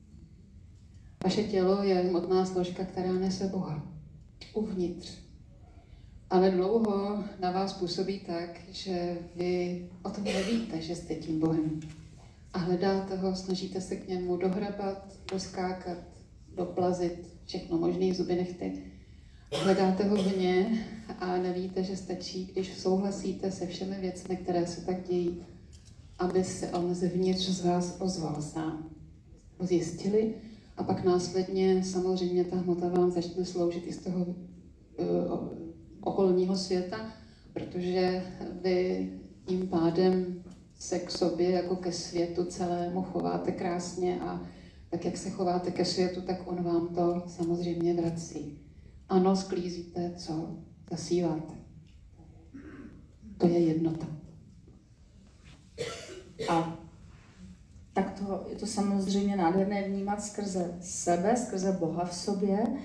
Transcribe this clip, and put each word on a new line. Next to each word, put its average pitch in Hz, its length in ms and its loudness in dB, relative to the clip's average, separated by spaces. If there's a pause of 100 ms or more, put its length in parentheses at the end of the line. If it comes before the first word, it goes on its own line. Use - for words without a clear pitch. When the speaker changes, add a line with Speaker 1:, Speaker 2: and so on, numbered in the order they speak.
(1200)
Speaker 1:
Vaše 190 200 4
tělo 190 400 4
je 190 120 6
hmotná 180 500 4
složka, 180 400 -2
která 185 260 -2
nese 190 360 0
Boha 151 360 -4 (680)
uvnitř. 185 640 -4 (1120)
Ale 185 220 8
dlouho 202 720 2 (160)
na 180 120 2
vás 190 220 0
působí 190 460 -2
tak, 170 420 -6 (100)
že 175 460 -4 (180)
vy 180 500 0 (180)
o 196 60 -4
tom 202 140 -6
nevíte, 190 580 0
že 165 140 -4
jste 160 200 -6
tím 156 240 -2
Bohem. 160 400 2 (760)
A 190 40 -2
hledáte 190 580 2
ho, 185 200 0
snažíte 185 460 -4
se - 140 -4
k - 120 -10
němu 180 300 0
dohrabat, 196 760 -2 (180)
doskákat, 185 640 -4 (580)
doplazit, 175 880 0
všechno - 320 -4
možný, 180 360 4
zuby 180 220 0
nechty. - 480 -4 (800)
Hledáte 190 400 6
ho 202 120 4
vně 190 680 2 (340)
a 180 180 0
nevíte, 180 460 -2
že 190 140 -4
stačí, 185 480 -6
když - 320 -4
souhlasíte 190 760 0
se 180 140 -4
všemi 190 340 -6
věcmi, 185 380 -4
které 170 300 0
se - 180 -8
tak 185 220 -2
dějí, 175 380 0 (760)
aby 180 240 4
se - 260 -4
on 175 260 0
zevnitř 185 540 2
z 175 160 0
vás 180 340 2
ozval 156 420 -2
sám. - 480 -6 (680)
Ho 185 80 -2
zjistili 196 680 2 (440)
a - 60 -2
pak - 200 0
následně 185 800 4
samozřejmě 180 600 2
ta 175 120 0
hmota 175 340 2
vám 180 220 6
začne 175 340 -2
sloužit 170 420 0
i 156 60 -6
z - 40 -8
toho, 180 380 -2 (600)
eh, 175 320 2
o-, - 200 -2 (520)
okolního 185 540 4
světa, 190 580 -2 (400)
protože 180 680 0 (380)
vy 185 480 2 (360)
tím 185 220 0
pádem 180 760 4 (360)
se 180 200 -2
k - 120 -6
sobě 175 400 2
jako 180 240 2
ke 180 160 -2
světu 175 540 -2
celému 175 560 -2
chováte 175 500 -2
krásně 180 720 -2
a 180 200 -4 (480)
tak, 170 160 -4
jak 175 120 -2
se 196 120 -6
chováte 180 420 0
ke 180 140 2
světu, - 360 0
tak 180 240 -2
on 175 180 -4
vám 170 240 2
to 175 400 2
samozřejmě 170 640 0
vrací. 165 640 -4 (500)
Ano, 190 260 6
sklízíte, 175 840 -4
co 165 400 -6 (340)
zasíváte. 165 640 0 (1800)
To 180 100 6
je 170 120 6
jednota. 160 480 2 (2500)
Speaker 2:
A 165 280 2 (1160)
tak - 260 0
to, 196 300 -4
je - 60 -8
to 208 100 -6
samozřejmě 196 720 2
nádherné 196 480 4
vnímat 196 400 -2
skrze 185 580 -4
sebe, 185 540 2
skrze 190 360 0
Boha 170 340 0
v - 80 -6
sobě, 196 500 2 (220)